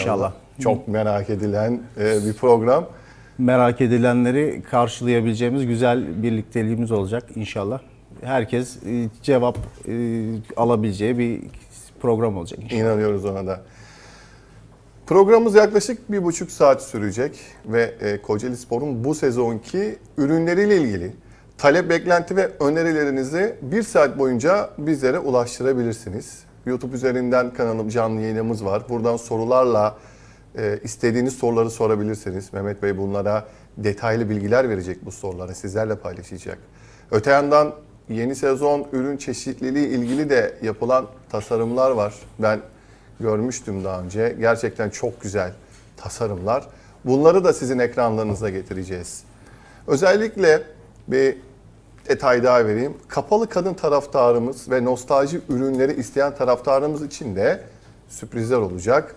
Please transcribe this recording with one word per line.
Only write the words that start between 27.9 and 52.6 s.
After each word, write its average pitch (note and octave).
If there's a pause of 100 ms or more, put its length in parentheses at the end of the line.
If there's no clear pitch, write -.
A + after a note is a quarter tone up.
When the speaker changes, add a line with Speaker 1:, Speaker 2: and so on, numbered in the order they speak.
Speaker 2:
yayınımız A2
var. G2+
Buradan A#2
sorularla, A2+ (640)
e, G#2
istediğiniz B2
soruları A#2
sorabilirsiniz. G#2
Mehmet G2
Bey G2+
bunlara G2+ (320)
detaylı G#2+
bilgiler G#2+
verecek, F#2
bu G2
soruları F#2
sizlerle G#2+
paylaşacak. F#2 (520)
Öte C#3+
yandan D3 (360)
yeni A#2
sezon C#3+
ürün C3+
çeşitliliği C3
ilgili C3
de A#2+
yapılan A#2 (220)
tasarımlar A#2
var. G#2 (240)
Ben A2 (600)
görmüştüm G#2+
daha F#2
önce. G#2
Gerçekten A2+
çok -
güzel F#2 (440)
tasarımlar. G#2 (360)
Bunları D#3
da E3+
sizin B2+
ekranlarınıza A2
getireceğiz. F#2 (640)
Özellikle F#3 (460)
bir C3 (720)
detay B2+
daha B2